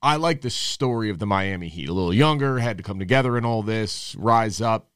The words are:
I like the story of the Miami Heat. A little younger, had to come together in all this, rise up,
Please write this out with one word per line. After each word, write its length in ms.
I 140
like 240
the 80
story 600
of 100
the 60
Miami 440
Heat. 180
A 60
little 200
younger, 460
had 180
to 60
come 160
together 380
in 80
all 180
this, 560
rise 400
up, 360